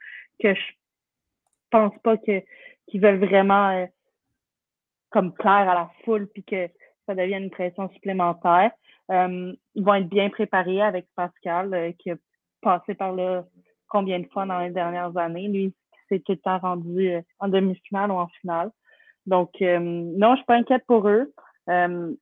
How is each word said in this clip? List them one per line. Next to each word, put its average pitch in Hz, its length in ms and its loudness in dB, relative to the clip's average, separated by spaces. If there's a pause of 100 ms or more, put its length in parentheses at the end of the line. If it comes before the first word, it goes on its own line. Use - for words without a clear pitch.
(400)
que 196 140 2
je - 180 -8 (1000)
pense 214 220 4 (100)
pas 226 140 2
que, 202 260 -2 (460)
qu'ils 196 120 -6
veulent 202 240 6
vraiment, 196 460 4
euh, 185 160 -2 (1200)
comme 190 240 2
plaire 202 340 4
à 180 60 4
la 170 160 -2 (140)
foule 214 240 -2
puis 202 140 -18
que 185 260 -4 (380)
ça 202 80 -6
devienne 190 300 -4
une 185 60 -8
pression 185 400 -6
supplémentaire. 180 840 2 (400)
Euh, 180 400 0 (220)
ils 208 100 -2
vont 202 100 4
être 196 140 -2
bien 202 220 0
préparés 190 520 -2
avec 185 320 -4
Pascal, 180 600 -6
euh, 170 240 -4
qui 185 120 -12
a 170 60 -8 (440)
passé 190 340 -2
par 190 180 -6
là 185 320 -4 (440)
combien 190 300 -2
de 175 140 -8
fois 196 140 -6
dans 185 120 -4
les 175 120 -6
dernières 175 460 -6
années. 170 300 -6
Lui, 196 180 -2
il 190 80 -4 (360)
s'est 190 160 -2
tout 202 80 -2
le 180 60 -6
temps 185 200 -2
rendu, 180 520 -2
euh, 170 100 -4 (180)
en 196 80 -6
demi-finale 196 640 0
ou 190 40 -2
en 175 140 -4 (120)
finale. 175 300 -4 (560)
Donc, 180 240 2 (100)
euh, 175 200 2
non, 175 540 2
je - 20 2
suis 262 100 -6
pas 240 80 4
inquiète 247 320 2
pour 214 220 4
eux. 233 240 2 (360)
Euh, 175 540 0